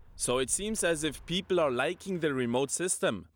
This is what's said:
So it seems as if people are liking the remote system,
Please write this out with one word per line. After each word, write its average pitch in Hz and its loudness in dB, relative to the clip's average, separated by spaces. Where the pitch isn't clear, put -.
So 127 0
it 131 0
seems 208 -2
as 165 2
if 151 -4
people 180 0
are 147 4
liking 170 -2
the 151 0
remote 127 2
system, 160 -2